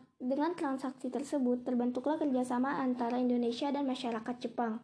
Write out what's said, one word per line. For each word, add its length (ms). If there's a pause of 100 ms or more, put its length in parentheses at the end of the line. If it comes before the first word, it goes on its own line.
(160)
dengan 400
transaksi 560
tersebut, 560
terbentuklah 480
kerjasama 640
antara 400
Indonesia 560
dan 80
masyarakat 560
Jepang. 440